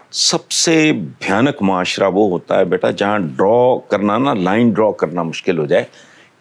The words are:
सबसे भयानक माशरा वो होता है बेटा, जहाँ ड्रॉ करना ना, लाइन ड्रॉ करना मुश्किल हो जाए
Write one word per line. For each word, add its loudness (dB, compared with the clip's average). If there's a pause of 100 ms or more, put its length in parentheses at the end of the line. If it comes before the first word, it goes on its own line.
(120)
सबसे 0
भयानक -2
माशरा 0
वो 2
होता -2
है 2
बेटा, 0
जहाँ -2
ड्रॉ 2
करना -2
ना, 0
लाइन 2
ड्रॉ 2
करना -4
मुश्किल -4
हो -2
जाए 0 (540)